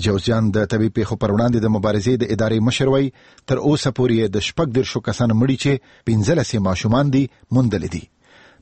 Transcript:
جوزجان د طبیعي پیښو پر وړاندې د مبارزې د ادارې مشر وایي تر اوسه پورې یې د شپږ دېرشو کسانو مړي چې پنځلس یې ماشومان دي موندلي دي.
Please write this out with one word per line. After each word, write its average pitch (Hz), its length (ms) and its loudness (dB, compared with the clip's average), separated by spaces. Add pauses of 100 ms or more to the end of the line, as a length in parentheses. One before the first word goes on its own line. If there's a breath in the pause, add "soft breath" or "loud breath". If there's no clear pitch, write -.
جوزجان 110 520 0
د 104 160 0
طبیعي 110 260 0
پیښو 107 240 -2
پر 107 100 0
وړاندې 117 320 2
د 110 120 2
مبارزې 107 400 0
د 120 80 -2 (100)
ادارې 110 340 0
مشر 131 200 0
وایي 135 200 2 (380 soft breath)
تر 131 120 -2
اوسه 147 320 0
پورې 123 300 0
یې 110 140 0
د 101 140 -2
شپږ 165 280 -2
دېرشو 127 320 -2
کسانو 113 320 0
مړي 135 220 2
چې 143 100 2 (380 soft breath)
پنځلس 113 440 0
یې 110 140 0
ماشومان 117 480 0
دي 139 80 2 (260 soft breath)
موندلي 104 460 0
دي. 80 60 -8 (600 soft breath)